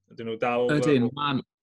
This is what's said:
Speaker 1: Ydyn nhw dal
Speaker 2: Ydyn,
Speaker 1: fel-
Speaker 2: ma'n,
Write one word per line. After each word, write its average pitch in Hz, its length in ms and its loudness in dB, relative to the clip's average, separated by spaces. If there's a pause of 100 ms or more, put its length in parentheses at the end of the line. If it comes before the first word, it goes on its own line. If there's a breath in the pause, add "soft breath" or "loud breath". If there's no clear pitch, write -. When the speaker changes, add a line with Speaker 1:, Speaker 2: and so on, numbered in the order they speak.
Speaker 1:
Ydyn 113 220 -10
nhw 113 80 -6
dal 123 320 0
Speaker 2:
Ydyn, 135 380 2
Speaker 1:
fel- - 60 -6
Speaker 2:
ma'n, 143 280 -2 (200)